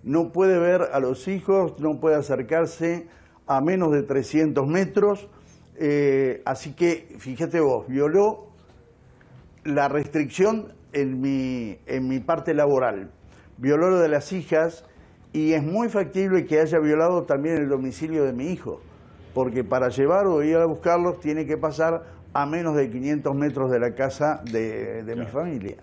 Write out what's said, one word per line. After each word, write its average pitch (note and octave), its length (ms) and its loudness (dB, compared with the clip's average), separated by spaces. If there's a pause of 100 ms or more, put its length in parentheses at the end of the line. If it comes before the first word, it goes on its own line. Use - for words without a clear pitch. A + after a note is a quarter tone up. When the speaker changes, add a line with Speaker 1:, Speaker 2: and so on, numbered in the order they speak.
Speaker 1:
No E3 280 -2
puede F#3+ 280 4
ver F3 220 4 (120)
a C#3 60 2
los C3 280 -2
hijos, F#3+ 520 0
no D3 200 -2
puede D#3 160 4
acercarse D#3+ 920 -2 (400)
a C3+ 140 2
menos E3+ 300 2
de D3 120 2
trescientos C#3 640 0
metros. G3 600 0 (500)
Eh, C#3 680 2
así C3+ 280 -6
que, E3+ 460 -2
fíjate E3 400 -4
vos, C3+ 280 2
violó D#3 600 2 (1160)
la C#3+ 260 0
restricción D3+ 840 -2 (200)
en C3+ 260 -2
mi, B2+ 580 -4 (100)
en C3 200 -4
mi C3 120 -2
parte E3 340 -2
laboral. B2+ 580 0 (460)
Violó D3 320 2
lo F#3 100 4
de E3 100 6
las D3 220 -2
hijas E3 540 -2 (480)
y D#3 200 2
es D3+ 100 2
muy G#3 260 -2
factible F#3+ 560 0
que D3+ 140 2
haya D#3+ 200 4
violado D#3+ 440 2
también D3+ 340 0
el D3 100 0
domicilio C#3+ 560 -2
de C3+ 80 0
mi B2 200 -6
hijo, F2 280 -8 (540)
porque B2+ 300 0
para B2+ 260 0
llevar D3 380 2
o D#3+ 160 2
ir D#3 120 2
a E3 100 4
buscarlos F3 540 0
tiene D#3 260 -4
que D3+ 120 -4
pasar D#3+ 460 -2 (300)
a C#3+ 120 0
menos D#3+ 300 -2
de C#3 140 2
quinientos C#3 460 -2
metros C#3 360 -2
de B2 80 2
la A#2+ 160 0
casa C3+ 540 -2
de, A2 540 -4
de A2+ 120 -8
mi A#2+ 100 -6
Speaker 2:
Claro. G#2 60 -12
Speaker 1:
familia. C3 520 -6